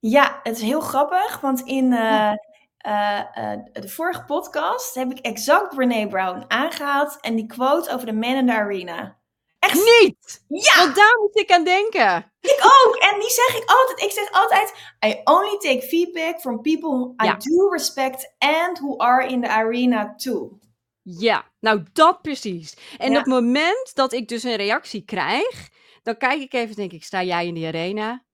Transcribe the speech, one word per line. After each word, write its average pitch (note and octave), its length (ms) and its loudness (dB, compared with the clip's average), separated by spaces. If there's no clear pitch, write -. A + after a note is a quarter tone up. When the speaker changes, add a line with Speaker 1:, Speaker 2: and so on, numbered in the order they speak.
Speaker 1:
Ja, C4 380 2
het A3+ 140 -6
is A#3+ 60 -8
heel C4 180 -2
grappig, F4 600 -2
want C4 200 -2
in, C4 300 0
Speaker 2:
Ja. G#3+ 460 2
Speaker 1:
eh, G#3 420 -2
eh, - 340 -10
eh, G#3 60 -10
de G3+ 160 -14
vorige F4 360 -8
podcast F4+ 680 -6
heb B3+ 160 -6
ik - 80 -14
exact D4 560 -2
Brené A#3+ 320 0
Brown F#3 400 -4
aangehaald C#4+ 760 -2
en A#3 140 -6
die A3 100 -4
quote C4+ 480 -2
over B3 120 -8
de A3+ 80 -8
man A#3+ 220 -2
in C4 120 0
the A#3+ 60 2
arena. G3 640 -6
Echt? G4+ 140 2
Speaker 2:
Niet! - 460 0
Speaker 1:
Ja! F#4+ 360 4
Speaker 2:
Want C#4+ 120 2
daar G#4+ 240 8
moet G#4 200 0
ik G4+ 120 0
aan F4 120 4
denken. F4+ 680 0
Speaker 1:
Ik C#5+ 180 2
ook! A4 100 4
En G4+ 240 2
die A4 100 -4
zeg B4 260 2
ik A4+ 140 -6
altijd. B4 320 4
Ik G4 100 -4
zeg G4+ 200 -6
altijd, - 420 2
"I - 180 0
only G4+ 340 4
take C#4+ 240 -2
feedback E4+ 580 -4
from A3+ 220 -8
people D4+ 520 -2
I - 20 2
Speaker 2:
Ja. F3+ 120 0
Speaker 1:
do F4 320 2
respect C4+ 680 -6
and D#4+ 420 -2
who C4+ 180 -8
are B3+ 300 2
in B3+ 140 -4
the A#3 80 -4
arena A3+ 680 0
too." G3 440 -8
Speaker 2:
Ja, F#3 420 -2
nou G#3+ 240 0
dat D#4+ 280 4
precies. F#3 560 -10
En B3+ 140 -2
Speaker 1:
Ja. C4+ 80 4
Speaker 2:
op C#4 60 -4
het C4 80 0
moment D4+ 600 0
dat C4 200 -2
ik A#3 140 -6
dus A#3 160 -8
een A#3+ 120 -4
reactie G#3 500 -4
krijg, G#3+ 640 -4
dan A3+ 140 -6
kijk C4+ 240 -2
ik C4 120 -16
even, A#3 220 -6
denk G3+ 160 -8
ik, E3 120 -20
"Sta F#3 200 -6
jij F3 240 -4
in E3+ 60 -8
die D#3+ 140 -8
arena?" G#3 560 -8